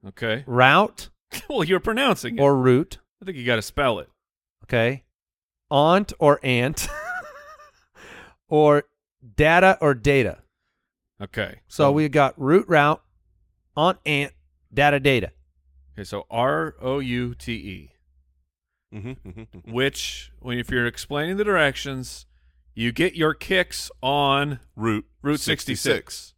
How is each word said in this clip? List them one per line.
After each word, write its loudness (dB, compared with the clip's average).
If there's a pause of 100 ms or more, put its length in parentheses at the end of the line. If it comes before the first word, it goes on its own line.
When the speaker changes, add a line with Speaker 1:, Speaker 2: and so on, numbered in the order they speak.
Speaker 1:
Okay. -6
Speaker 2:
Route 4 (200)
Speaker 1:
<laughs> -14
Well, -2
you're 0
pronouncing -2
it. 0
Speaker 2:
or 6
route? 4 (240)
Speaker 1:
I -18
think -10
you -10
gotta 0
spell -2
it. -14 (540)
Speaker 2:
Okay. -2 (680)
Aunt 2
or 4
aunt -2
<laughs> -12 (1500)
or 4 (520)
data 6
or 2
data. 0 (840)
Speaker 1:
Okay. -10
Speaker 2:
So 0
Speaker 1:
So 4
Speaker 2:
we 0
got 0
route, 2
route, 2 (760)
aunt, 0
aunt, -2 (400)
data, 2
data. 0 (600)
Speaker 1:
Okay, -14
so -10
R -2
O -4
U -6
T -12
E. -12 (1040)
Speaker 3:
Mm-hmm, -14 (200)
mm-hmm, -18
mm-hmm. -20
Speaker 1:
Which, -6
when, -8
if -8
you're 0
explaining -6
the -2
directions, -2 (500)
you -2
get -2
your 0
kicks -4 (120)
on 0 (160)
Speaker 3:
Route -2 (160)
Speaker 1:
Route -2
Speaker 3:
sixty-six. -4
Speaker 1:
sixty-six. -4